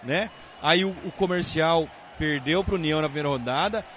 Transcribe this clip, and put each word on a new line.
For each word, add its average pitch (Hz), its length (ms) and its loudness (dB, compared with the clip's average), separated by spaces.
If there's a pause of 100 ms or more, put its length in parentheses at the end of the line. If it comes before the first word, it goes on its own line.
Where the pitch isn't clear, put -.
né? 175 300 -2 (300)
Aí 175 240 4
o, 190 180 -2
o 190 140 -6
Comercial 165 680 2 (320)
perdeu 151 460 0
pro 196 120 0
União 156 260 2
na 156 60 2
primeira 147 200 -2
rodada, 143 560 0 (140)